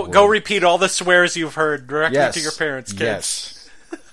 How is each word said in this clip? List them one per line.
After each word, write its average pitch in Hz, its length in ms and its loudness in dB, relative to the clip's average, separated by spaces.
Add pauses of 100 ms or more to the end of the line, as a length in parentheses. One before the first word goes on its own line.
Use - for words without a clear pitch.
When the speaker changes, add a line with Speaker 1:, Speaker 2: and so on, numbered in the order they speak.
Speaker 1:
World. 175 120 -10
Speaker 2:
go 202 140 8
repeat 202 360 0
all 175 140 4
the 185 120 2
swears 180 460 2
you've 160 200 -6
heard 151 320 -2
directly 151 320 -2
Speaker 1:
Yes. 127 160 0
Speaker 2:
to 170 60 -6
your 151 100 -4
parents, 135 400 -6
kids. 131 100 -10
Speaker 1:
Yes. - 680 -6 (440)